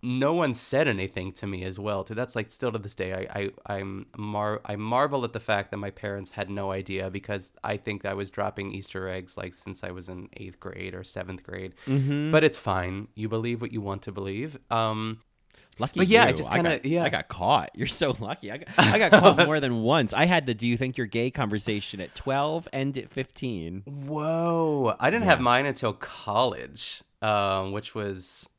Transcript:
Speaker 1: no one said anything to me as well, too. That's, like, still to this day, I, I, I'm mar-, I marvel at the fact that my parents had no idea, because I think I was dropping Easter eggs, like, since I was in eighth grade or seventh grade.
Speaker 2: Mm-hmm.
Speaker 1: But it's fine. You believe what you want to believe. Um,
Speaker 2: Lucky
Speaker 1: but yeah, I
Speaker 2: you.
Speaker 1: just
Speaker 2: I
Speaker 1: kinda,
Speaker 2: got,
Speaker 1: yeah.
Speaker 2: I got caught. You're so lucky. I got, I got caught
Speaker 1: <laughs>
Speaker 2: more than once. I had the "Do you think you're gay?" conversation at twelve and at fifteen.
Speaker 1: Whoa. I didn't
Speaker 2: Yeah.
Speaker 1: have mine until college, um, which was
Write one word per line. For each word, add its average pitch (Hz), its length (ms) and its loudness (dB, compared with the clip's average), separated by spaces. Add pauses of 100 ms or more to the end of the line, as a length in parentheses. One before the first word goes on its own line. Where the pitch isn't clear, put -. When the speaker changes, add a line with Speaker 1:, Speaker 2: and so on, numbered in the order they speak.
Speaker 1:
no 127 300 2
one 165 180 2
said 135 360 2
anything 95 440 -2
to - 140 -10
me 95 180 -4
as 92 140 -6
well, 101 260 -2
too. 110 120 -8
That's, 123 200 -4
like, 110 140 -4
still 123 220 -4
to 110 80 -4
this 101 160 -10
day, 92 180 -4 (180)
I, 101 80 -6 (280)
I, 101 80 -4
I'm 98 320 -8 (100)
mar-, 104 480 -2
I 104 100 -6
marvel 127 480 0
at 110 80 -4
the 110 80 -6
fact 101 300 -2
that 101 80 -6
my 101 140 -6
parents 101 400 -8
had 98 180 -6
no 98 220 -4
idea, 95 400 -4
because 98 400 -8 (120)
I 107 140 -2
think 101 260 -6
I 98 120 -4
was 98 160 -6
dropping 98 400 -4
Easter 95 360 -8
eggs, 92 300 -8
like, 95 160 -10
since - 300 -12
I 92 80 -8
was 90 180 -12
in 90 180 -12 (100)
eighth 95 220 -14
grade 92 360 -10
or 92 80 -10
seventh 92 400 -10
grade. 95 320 -12 (100)
Speaker 2:
Mm-hmm. 143 460 0
Speaker 1:
But 156 120 6
it's 151 140 4
fine. 92 560 -2
You 107 160 -6
believe 113 320 -2
what 120 100 -6
you 110 80 -4
want 98 220 -6
to 107 100 -10
believe. 101 460 -6 (140)
Um, 110 480 0 (580)
Speaker 2:
Lucky - 220 -2
Speaker 1:
but 185 80 6
yeah, 220 160 10
I 147 60 8
Speaker 2:
you. 127 40 4
Speaker 1:
just - 180 -2
Speaker 2:
I 107 40 2
Speaker 1:
kinda, 165 220 4
Speaker 2:
got, - 80 -6
Speaker 1:
yeah. 165 180 2
Speaker 2:
I 143 60 2
got - 180 -2
caught. 98 480 2
You're - 100 -4
so 143 340 0
lucky. 104 320 -8
I 123 60 -10
got, 165 120 -14 (100)
I 127 180 6
got 196 140 6
caught 190 260 10
Speaker 1:
<laughs> 175 80 8
Speaker 2:
more 151 140 2
than 120 240 0
once. 127 300 4
I 131 120 4
had 170 220 4
the 117 80 0
"Do 117 120 0
you 120 100 4
think 127 200 -2
you're 123 80 0
gay?" 117 240 0
conversation 104 720 -2
at 82 140 -12
twelve 147 580 -2
and 135 240 -2
at - 140 -10
fifteen. 101 760 -6
Speaker 1:
Whoa. 151 1120 0
I 143 120 4
didn't 233 140 0
Speaker 2:
Yeah. 185 40 4
Speaker 1:
have 135 120 8
mine 127 260 4
until 117 260 0
college, 104 1120 -2 (180)
um, 98 500 2
which 107 220 -8
was 101 640 -6